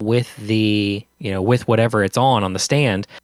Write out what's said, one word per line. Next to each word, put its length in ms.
with 380
the, 640
you 120
know, 120
with 260
whatever 340
it's 140
on, 280
on 100
the 40
stand, 480